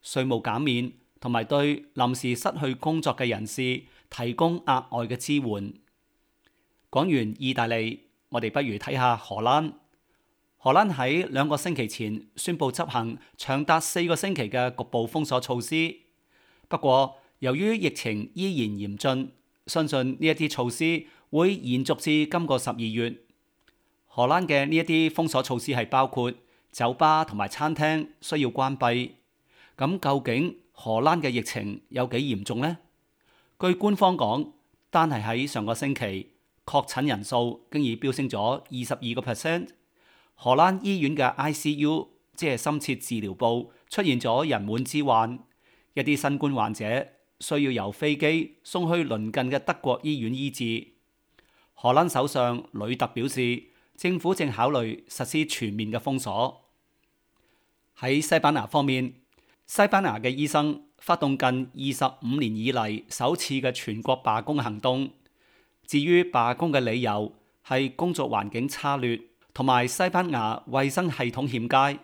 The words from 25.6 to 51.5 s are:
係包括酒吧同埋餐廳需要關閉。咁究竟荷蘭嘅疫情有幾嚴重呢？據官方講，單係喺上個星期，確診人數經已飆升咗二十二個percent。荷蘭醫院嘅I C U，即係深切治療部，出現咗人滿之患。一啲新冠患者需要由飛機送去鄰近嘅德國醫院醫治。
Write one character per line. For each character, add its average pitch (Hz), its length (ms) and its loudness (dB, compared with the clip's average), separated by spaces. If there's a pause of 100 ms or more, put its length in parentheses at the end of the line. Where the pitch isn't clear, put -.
係 123 160 0
包 135 180 4
括 123 260 -2 (400)
酒 120 220 0
吧 156 280 4
同 131 140 -4
埋 101 100 -2
餐 151 300 -2
廳 151 320 0 (140)
需 156 180 -2
要 131 80 2
關 135 280 -2
閉。 123 340 0 (640)
咁 170 240 -2
究 139 240 0
竟 131 320 0 (160)
荷 110 300 -2
蘭 160 180 4
嘅 143 80 -2
疫 120 140 -2
情 104 480 -6
有 127 160 -2
幾 123 100 -4
嚴 123 260 -2
重 104 180 -4
呢？ 160 180 -2 (840)
據 180 140 4
官 202 200 2
方 185 220 4
講， 160 360 0 (380)
單 160 200 4
係 117 120 -2
喺 117 240 -2
上 110 200 -4
個 113 80 0
星 139 200 -2
期， 95 360 -6 (340)
確 - 240 0
診 135 180 -2
人 110 160 -2
數 120 480 -2
經 151 140 0
已 117 100 0
飆 135 160 -2
升 131 180 -2
咗 110 120 -4
二 123 440 -2
十 127 100 -4
二 120 280 -6
個 120 100 -4
percent。 165 360 -2 (640)
荷 123 220 2
蘭 185 260 6
醫 196 180 0
院 147 140 0
嘅 139 120 2
I 143 260 -2
C 151 240 0
U， 151 320 0 (260)
即 165 140 -2
係 131 80 0
深 147 240 -2
切 135 160 -4
治 - 200 -6
療 101 180 -4
部， 120 360 0 (200)
出 - 120 -2
現 135 160 4
咗 127 300 2
人 117 140 0
滿 107 200 -2
之 147 220 -2
患。 120 340 2 (580)
一 143 40 -2
啲 139 160 2
新 143 200 0
冠 143 160 0
患 110 220 0
者 117 320 -2 (320)
需 - 160 -4
要 143 160 2
由 104 220 -2
飛 151 240 0
機 156 480 0
送 175 280 -2
去 170 120 2
鄰 110 260 -2
近 127 180 0
嘅 135 120 0
德 - 200 -4
國 123 220 0
醫 151 160 -2
院 117 160 -2
醫 135 160 -4
治。 113 380 -4 (840)